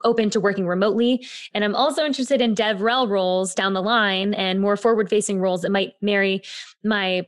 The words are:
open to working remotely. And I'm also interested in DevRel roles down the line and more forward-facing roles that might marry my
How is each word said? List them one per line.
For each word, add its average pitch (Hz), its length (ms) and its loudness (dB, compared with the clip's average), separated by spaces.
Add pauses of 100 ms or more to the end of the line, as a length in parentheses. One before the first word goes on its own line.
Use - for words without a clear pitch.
open 226 240 2
to 214 100 0
working 190 260 0
remotely. 220 600 0 (300)
And 208 100 0
I'm 208 80 0
also 302 320 0
interested 269 340 0
in 233 140 2
DevRel 220 560 0
roles 185 460 0
down 196 180 0
the 190 80 -2
line 202 540 0
and 190 260 0
more 202 160 2
forward-facing 208 600 0
roles 185 240 -2
that 196 80 -2
might 196 300 -2
marry 196 420 0 (400)
my 185 440 0